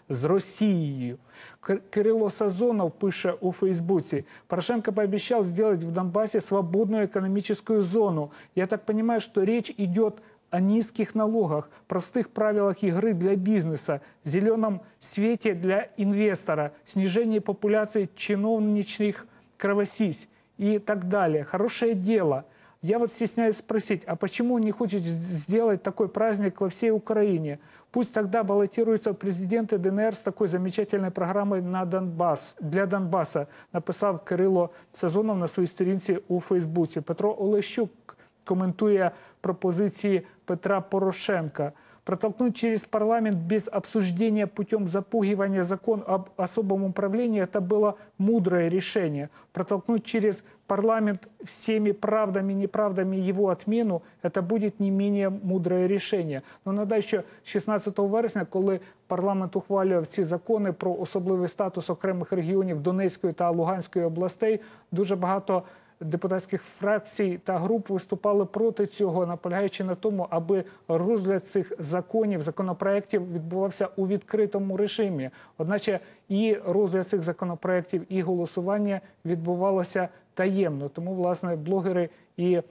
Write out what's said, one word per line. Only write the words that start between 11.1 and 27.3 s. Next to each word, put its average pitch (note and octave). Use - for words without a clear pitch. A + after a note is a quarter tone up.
налогах, G#3+
простых F#3
правилах G#3
игры G3+
для F#3
бизнеса, D#3+
зелёном G#3
свете G#3+
для F#3
инвестора, G3
снижении G#3
популяции G#3+
чиновничьих G#3
кровосись G3+
и G#3
так G#3
далее. F3+
Хорошее A3+
дело. F3+
Я G3+
вот A#3
стесняюсь A3+
спросить, G#3+
а E3+
почему A#3+
он A#3
не G#3+
хочет G3+
с-, E3
сделать G#3+
такой G3
праздник G#3
во F#3+
всей A3+
Украине? G#3